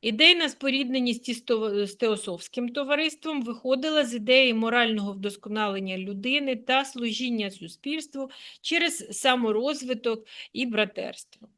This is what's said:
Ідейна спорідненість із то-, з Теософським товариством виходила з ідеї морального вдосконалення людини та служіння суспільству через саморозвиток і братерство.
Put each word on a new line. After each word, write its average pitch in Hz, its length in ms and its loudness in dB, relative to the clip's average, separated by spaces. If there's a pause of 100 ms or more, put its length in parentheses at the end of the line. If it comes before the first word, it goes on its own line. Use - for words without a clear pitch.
Ідейна 311 480 6
спорідненість 254 800 -2
із 240 120 -6
то-, 214 440 0
з 196 100 -10
Теософським 220 720 -2
товариством 294 720 -2
виходила 262 640 0
з 233 100 -6
ідеї 247 380 6
морального 220 600 0
вдосконалення 196 840 -4
людини 247 580 -2
та 262 300 0
служіння 233 640 -4
суспільству 269 800 -8 (320)
через 339 580 -2
саморозвиток 247 1080 0 (260)
і 247 120 -2
братерство. 214 840 -4 (100)